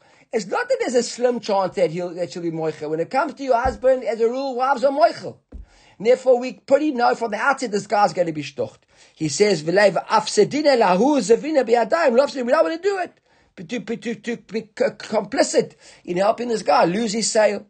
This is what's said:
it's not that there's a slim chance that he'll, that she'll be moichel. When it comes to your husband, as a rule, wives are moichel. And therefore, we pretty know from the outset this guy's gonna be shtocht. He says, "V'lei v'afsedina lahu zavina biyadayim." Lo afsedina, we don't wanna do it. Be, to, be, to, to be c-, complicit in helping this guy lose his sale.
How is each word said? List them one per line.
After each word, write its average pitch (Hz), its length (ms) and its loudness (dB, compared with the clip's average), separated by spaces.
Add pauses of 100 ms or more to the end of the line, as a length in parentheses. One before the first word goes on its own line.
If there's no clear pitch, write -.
(320)
it's 202 160 -4
not 427 200 -4
that 523 120 -2
there's 320 160 -2
a 240 80 2
slim 240 360 -2
chance 196 360 -2
that 170 160 0
he'll, 175 240 -6
that 175 160 -6
she'll 180 100 -12
be 170 100 -6
moichel. 156 380 -6
When 156 100 -4
it 165 100 -4
comes 269 260 -2
to 277 80 -12
your 254 160 2
husband, 254 440 0
as 214 160 -4
a 226 80 2
rule, 262 280 -4
wives 254 280 0
are 277 80 4
moichel. 269 460 0 (600)
And 202 100 -4
therefore, 254 320 4
we 247 140 -8
pretty 294 380 0
know 240 240 2
from 226 160 -6
the 196 60 -4
outset 262 340 -2
this 202 160 -4
guy's 202 260 2
gonna 165 200 -2
be 151 80 -8
shtocht. - 380 -8 (360)
He 156 120 -4
says, 185 360 2
"V'lei 180 280 4
v'afsedina 220 880 2
lahu 226 400 4
zavina 233 440 2
biyadayim." 233 540 2
Lo 277 80 6
afsedina, 269 200 -6
we 240 60 0
don't 320 120 4
wanna 330 160 -4
do 392 200 -2
it. - 200 -10 (360)
Be, 190 100 -16
to, 240 160 -8
be, 226 160 -8
to, 226 180 -6
to 233 220 -8
be - 240 -8
c-, - 140 -14
complicit - 1000 -2 (280)
in 175 140 -6
helping 226 300 0
this 214 160 -2
guy 214 220 4
lose 196 280 0
his 220 160 -2
sale. 208 400 2